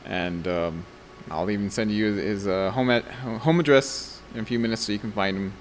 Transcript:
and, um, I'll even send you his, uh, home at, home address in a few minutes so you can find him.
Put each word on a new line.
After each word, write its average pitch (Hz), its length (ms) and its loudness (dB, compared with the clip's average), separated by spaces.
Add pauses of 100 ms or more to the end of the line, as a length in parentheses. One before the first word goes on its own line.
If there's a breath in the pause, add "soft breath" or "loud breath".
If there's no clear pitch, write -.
and, 87 420 -4
um, 85 380 -2 (460)
I'll 82 200 0
even 101 200 0
send 110 220 0
you 107 220 2
his, 101 320 -2
uh, 95 240 2
home 127 200 2
at, 120 140 4
home 127 560 0
address 143 600 4 (140)
in 117 60 -6
a 110 40 -4
few 120 140 0
minutes 113 240 0
so 104 100 -2
you 104 60 0
can 107 140 -6
find 98 240 0
him. 98 240 -4